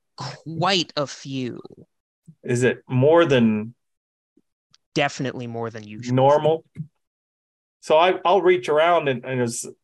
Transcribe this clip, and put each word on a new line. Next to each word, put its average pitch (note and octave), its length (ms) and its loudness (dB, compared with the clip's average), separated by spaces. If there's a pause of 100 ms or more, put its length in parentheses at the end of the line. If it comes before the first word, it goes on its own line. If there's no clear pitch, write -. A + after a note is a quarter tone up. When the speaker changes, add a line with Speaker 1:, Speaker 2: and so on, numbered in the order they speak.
(180)
Speaker 1:
quite D#3+ 800 -4
a C#3+ 100 -4
few. C3 540 -10 (800)
Speaker 2:
Is A#2+ 200 -2
it A2+ 240 0
more D3+ 380 4
than A2+ 480 0 (1200)
Speaker 1:
Definitely C3+ 520 -4
more A#2 220 -8
than A2 180 -16
usual. B2 280 -6
Speaker 2:
normal? D3+ 500 4 (1160)
So D#3 160 2
I, F3+ 280 2
I'll F3+ 160 2
reach F3+ 280 2
around D#3+ 380 2
and, B2+ 160 -4
and C3 180 -4
it's, A#2 240 -4 (180)